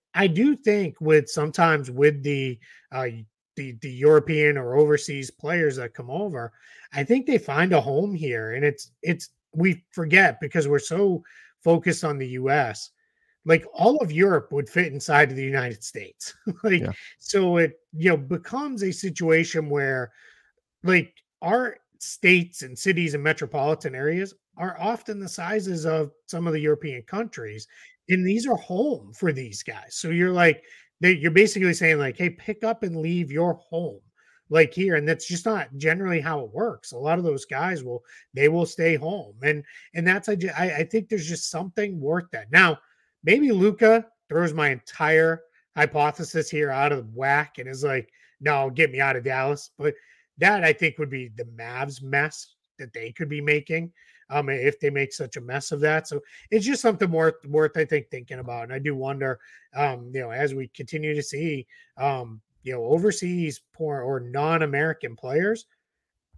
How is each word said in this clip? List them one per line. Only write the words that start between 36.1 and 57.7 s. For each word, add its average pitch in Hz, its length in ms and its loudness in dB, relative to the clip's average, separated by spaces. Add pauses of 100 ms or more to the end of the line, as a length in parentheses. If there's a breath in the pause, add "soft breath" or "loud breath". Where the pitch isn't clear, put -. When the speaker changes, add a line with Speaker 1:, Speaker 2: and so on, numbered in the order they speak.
Speaker 1:
how 147 220 -4
it 110 100 -10
works. 220 400 -6
A 120 60 -14
lot 160 220 0
of 180 40 -4
those 143 220 -2
guys 147 400 -6
will, 120 180 -10 (300 soft breath)
they 143 160 6
will 170 160 0
stay 165 300 0
home. 147 480 -8
And, 147 200 0 (300 loud breath)
and 170 120 -2
that's, 190 220 2
I 208 80 0
ju-, 180 220 -4
I, 180 140 0
I 151 120 -2
think 220 240 -2
there's 175 200 -4
just 165 220 -8
something 185 520 -6
worth 170 300 -2
that. 110 200 -12
Now, 170 280 4 (440)
maybe 254 280 4
Luka 220 560 4 (200)
throws 160 260 0
my 151 160 2
entire 160 720 2 (320)
hypothesis 151 720 0
here 147 220 -2
out 139 200 0
of 113 220 -6
whack 139 460 0
and 127 100 -14
is 131 140 -12
like, 131 260 -2 (320 soft breath)
"No, 139 280 0
get 135 220 2
me 131 80 -6
out 135 160 0
of 120 80 -6
Dallas." 135 540 -4
But 147 160 -2 (460 soft breath)
that, 185 260 2
I 156 80 6
think, 151 240 -4
would 147 140 -6
be 127 180 -10
the 117 160 -10
Mavs 123 560 -10
mess 143 540 -4 (220)
that 127 160 -16
they 117 180 -10
could 151 180 -8
be 147 120 -6
making, 156 500 -2 (380 soft breath)
um, 139 180 -4
if 135 320 0
they 143 100 0
make 139 220 -2
such 127 240 -10
a 127 60 -14
mess 135 320 -8
of 143 80 -4
that. 156 260 0
So 143 140 -8 (280 loud breath)
it's 208 160 2
just 262 160 -2
something 202 300 2
worth, 160 340 2
worth, 151 300 2